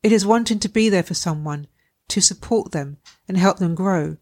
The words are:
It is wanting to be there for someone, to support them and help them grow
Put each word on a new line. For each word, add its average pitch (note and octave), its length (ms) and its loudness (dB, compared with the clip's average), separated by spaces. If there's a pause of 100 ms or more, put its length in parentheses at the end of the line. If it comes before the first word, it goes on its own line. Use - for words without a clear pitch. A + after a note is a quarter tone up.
It A3 100 4
is G#3 120 4
wanting A3 360 2
to G3+ 100 -4
be A3 180 2
there F#3+ 140 2
for - 100 -8
someone, D3+ 540 -6 (420)
to G3+ 140 0
support - 500 -2
them C#3+ 240 -8 (320)
and F#3+ 80 -2
help F#3 220 4
them E3+ 160 0
grow E3 480 -2